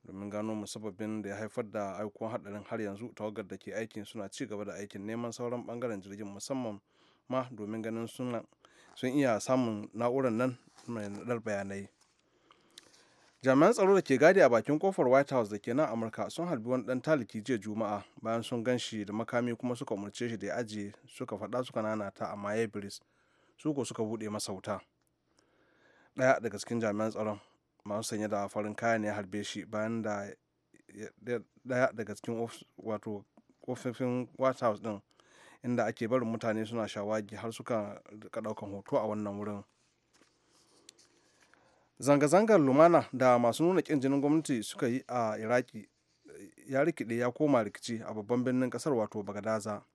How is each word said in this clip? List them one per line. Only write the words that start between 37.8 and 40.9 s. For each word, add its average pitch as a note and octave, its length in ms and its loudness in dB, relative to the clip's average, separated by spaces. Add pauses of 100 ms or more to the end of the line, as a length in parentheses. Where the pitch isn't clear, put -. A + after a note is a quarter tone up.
riƙa G#2+ 300 -10
ɗaukan A2 280 -6
hoto G2 280 -6
a G#2+ 100 0
wannan G#2 280 -4
wurin. G#2 280 -6 (2500)